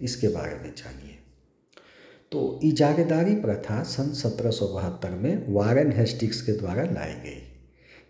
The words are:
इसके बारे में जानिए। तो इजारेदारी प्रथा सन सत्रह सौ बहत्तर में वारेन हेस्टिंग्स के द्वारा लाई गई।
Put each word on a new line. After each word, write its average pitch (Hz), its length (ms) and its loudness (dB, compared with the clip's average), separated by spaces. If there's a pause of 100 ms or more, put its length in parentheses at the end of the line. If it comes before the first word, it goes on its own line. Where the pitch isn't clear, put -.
इसके - 260 0
बारे 76 280 -2
में - 200 -12
जानिए। - 380 -16 (1200)
तो 135 300 -2
इजारेदारी 160 720 4
प्रथा 107 480 -2
सन - 280 -2
सत्रह 117 380 0
सौ 104 180 0
बहत्तर 92 440 -4
में 131 360 -2
वारेन 117 420 4
हेस्टिंग्स 113 500 0
के - 120 0
द्वारा 104 320 -2
लाई 80 300 -4
गई। 73 260 -12 (680)